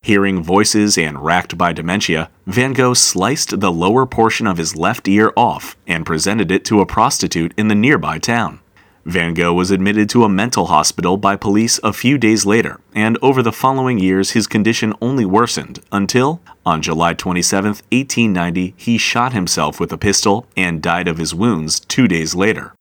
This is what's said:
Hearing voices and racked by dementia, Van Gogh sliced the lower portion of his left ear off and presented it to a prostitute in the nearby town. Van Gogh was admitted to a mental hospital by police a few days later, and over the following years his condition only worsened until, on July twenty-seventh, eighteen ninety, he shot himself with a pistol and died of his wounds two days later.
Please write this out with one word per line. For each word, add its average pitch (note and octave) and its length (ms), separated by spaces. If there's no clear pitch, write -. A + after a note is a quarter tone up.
Hearing G2 400
voices G#2 520
and D2+ 240
racked E2+ 380
by F2 160
dementia, E2 560
Van B2+ 280
Gogh B2 200
sliced G#2 680
the G2 120
lower G2 340
portion A2+ 400
of F#2 120
his D#2+ 200
left F#2 300
ear G#2 280
off - 400
and E2 180
presented F2+ 460
it F#2+ 140
to G#2 160
a F2+ 40
prostitute F2 720
in G#2+ 100
the G#2+ 80
nearby F2+ 440
town. G2+ 400
Van E2+ 280
Gogh F2 200
was F2+ 180
admitted G#2 380
to A#2+ 140
a A2 60
mental G2+ 380
hospital E2+ 500
by G2+ 180
police A2 460
a G#2+ 120
few C3+ 240
days A2 280
later, G#2 340
and A2 300
over C3 180
the A2+ 120
following C3 440
years F#2 340
his A2 140
condition A2 560
only B2 240
worsened F#2 540
until, B2+ 500
on D#2+ 180
July E2+ 320
twenty-seventh, F#2+ 680
eighteen A#2+ 420
ninety, F2+ 440
he A#2 220
shot B2 340
himself E2+ 460
with E2+ 140
a E2 40
pistol G#2 480
and F2 260
died E2+ 260
of E2 100
his E2 160
wounds E2+ 460
two - 280
days E2 280
later. G2 460